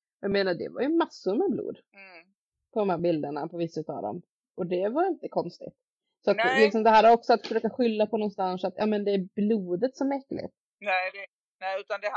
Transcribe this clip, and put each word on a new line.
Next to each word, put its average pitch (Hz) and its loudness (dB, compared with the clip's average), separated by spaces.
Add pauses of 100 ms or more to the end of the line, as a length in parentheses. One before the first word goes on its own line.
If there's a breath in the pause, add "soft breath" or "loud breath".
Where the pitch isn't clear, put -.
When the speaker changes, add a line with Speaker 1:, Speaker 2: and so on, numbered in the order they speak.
(200)
Speaker 1:
Jag 196 -2
menar, 190 2
det 98 -6
var 123 -6
ju 269 0
massor 311 0
med 349 0
blod - -4 (160)
Speaker 2:
Mm. 185 -20 (460)
Speaker 1:
på 233 -2
de 202 2
här 170 0
bilderna, 151 -2
på 170 -12
vissa 165 -4
utav 156 -8
dem. 104 -6 (360)
Och 180 -4
det 185 0
var 302 0
inte 320 -6
konstigt. - -6 (480)
Så 208 2
att 196 2
Speaker 2:
Nej. 240 4
Speaker 1:
liksom 220 2
det 226 6
här 220 8
också 233 2
att - 0
försöka 220 -2
skylla 220 0
på 220 -4
någonstans 190 -2
att, 180 -2
ja, 214 2
men 214 0
det 202 0
är 185 -2 (120)
blodet 208 0
som 277 0
är 277 -2
äckligt. - -10 (360)
Speaker 2:
Nej, 185 0 (100)
det, 196 -14 (380)
nej, 190 -4 (100)
utan 202 -6
det 208 -2